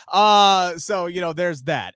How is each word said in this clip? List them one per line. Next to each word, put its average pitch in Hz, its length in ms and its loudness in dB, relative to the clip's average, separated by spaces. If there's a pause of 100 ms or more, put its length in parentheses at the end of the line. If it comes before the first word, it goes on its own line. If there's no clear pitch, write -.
Uh, 196 720 4
so, 185 260 -6
you 175 160 -8
know, 170 100 -4
there's 160 320 -4
that. 131 320 -6